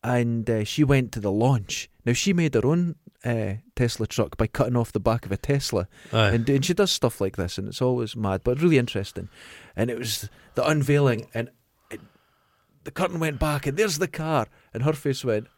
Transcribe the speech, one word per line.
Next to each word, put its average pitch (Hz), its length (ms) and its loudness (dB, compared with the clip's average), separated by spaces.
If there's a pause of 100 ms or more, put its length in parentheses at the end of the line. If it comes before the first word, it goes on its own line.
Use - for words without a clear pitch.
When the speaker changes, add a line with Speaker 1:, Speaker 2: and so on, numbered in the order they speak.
Speaker 1:
And, 117 480 0
uh, 110 140 0
she 151 200 0
went 135 280 2
to 110 80 -6
the 101 120 0
launch. 117 560 0 (160)
Now, 117 80 2
she 190 220 0
made 165 200 2
her 113 120 4
own, 170 300 2 (280)
uh, 110 300 -2 (200)
Tesla 117 320 -2
truck - 300 -2
by 110 100 2
cutting 123 300 0
off 117 160 0
the - 80 0
back 113 240 0
of 98 80 -6
a 98 60 -2
Tesla. 120 500 -2 (240)
Speaker 2:
Aye. 110 180 4
Speaker 1:
And, 117 200 2
and 139 140 2
she 180 100 0
does 196 160 2
stuff - 300 0
like 98 160 -2
this, 87 200 -4
and 98 120 -8
it's - 120 -10
always 123 340 0
mad, 98 300 -2
but 127 160 0
really 165 180 6
interesting. 98 500 -4 (460)
And 117 160 0
it 113 80 -6
was 110 300 -6 (280)
the 127 120 0
unveiling, 143 640 2
and 117 160 -4 (420)
it, - 100 -14 (840)
the 139 60 -10
curtain 180 280 -2
went 156 200 -2
back, 147 280 -2
and 143 120 -2
there's 196 200 0
the 175 100 0
car, 156 380 -2 (280)
and 113 80 -4
her 151 100 2
face 143 320 -4
went 113 220 0 (120)